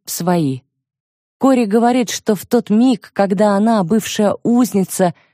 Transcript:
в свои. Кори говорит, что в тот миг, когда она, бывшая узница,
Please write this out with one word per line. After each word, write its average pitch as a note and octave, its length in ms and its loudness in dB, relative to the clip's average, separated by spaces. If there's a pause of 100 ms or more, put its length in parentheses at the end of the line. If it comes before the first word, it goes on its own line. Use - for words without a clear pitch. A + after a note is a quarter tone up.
в - 60 -18
свои. E3 520 -2 (760)
Кори B3+ 280 2
говорит, A#3 440 0
что - 260 -4
в - 100 -10
тот - 240 -2
миг, A3+ 440 0
когда G3+ 420 0
она, G#3+ 280 2
бывшая G#3 580 -2
узница, G3+ 720 0 (200)